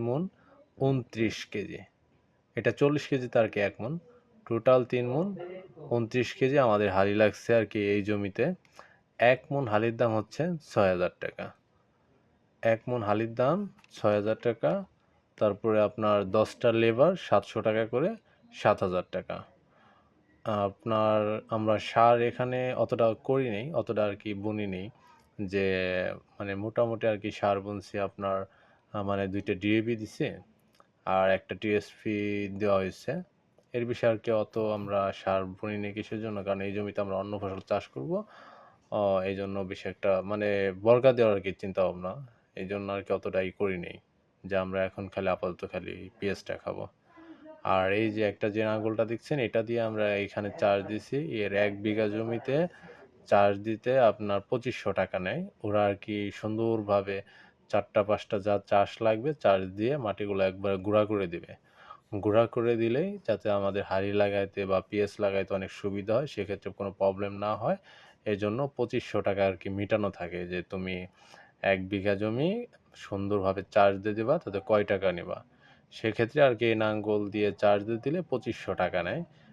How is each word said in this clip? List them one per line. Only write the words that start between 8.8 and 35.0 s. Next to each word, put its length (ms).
এক 220
মণ 220
হালির 240
দাম 220
হচ্ছে 240
ছয় 240
হাজার 260
টাকা, 260
এক 260
মণ 140
হালির 320
দাম 220
ছয় 180
হাজার 320
টাকা। 240
তারপরে 400
আপনার 300
দশটা 420
লেবার 400
সাতশো 360
টাকা 240
করে, 220
সাত 280
হাজার 320
টাকা। 220
আপনার 760
আমরা 300
সার 440
এখানে 360
অতটা 320
করি 220
নেই, 160
অতটা 240
আর 180
কি 120
বুনি 320
নেই, 220
যে 140
মানে 160
মোটামুটি 520
আর 160
কি 80
সার 300
বুনছি 380
আপনার, 400
আহ, 80
মানে 260
দুইটা 260
ডিএপি 420
দিছে 320
আর 260
একটা 240
টিএসপি 600
দেওয়া 160
হয়েছে। 360
এর 120
বিষয়ে 280
আর 60
কি 140
অত 220
আমরা 220